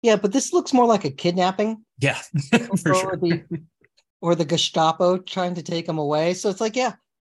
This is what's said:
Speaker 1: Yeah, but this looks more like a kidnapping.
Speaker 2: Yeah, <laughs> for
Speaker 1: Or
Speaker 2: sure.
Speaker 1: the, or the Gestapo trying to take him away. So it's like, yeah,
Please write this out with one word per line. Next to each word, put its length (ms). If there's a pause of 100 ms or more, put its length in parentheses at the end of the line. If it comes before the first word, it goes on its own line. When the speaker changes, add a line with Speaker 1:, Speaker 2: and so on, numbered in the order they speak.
Speaker 1:
Yeah, 140
but 160
this 200
looks 220
more 120
like 200
a 40
kidnapping. 720 (160)
Speaker 2:
Yeah, 220 (300)
<laughs> 0 (320)
for 100
Speaker 1:
Or 20
Speaker 2:
sure. 220
Speaker 1:
the, 280 (760)
or 140
the 100
Gestapo 720
trying 360
to 80
take 260
him 100
away. 360
So 160
it's 100
like, 160
yeah, 180 (280)